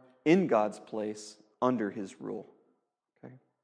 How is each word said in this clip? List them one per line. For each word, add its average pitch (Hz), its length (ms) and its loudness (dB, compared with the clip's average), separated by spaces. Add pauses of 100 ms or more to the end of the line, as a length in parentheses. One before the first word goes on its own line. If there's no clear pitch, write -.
(260)
in 175 200 6
God's 107 340 2
place 107 580 -8 (240)
under 120 280 2
his 95 300 -10
rule. - 320 -10 (720)
Okay? 127 100 -18 (300)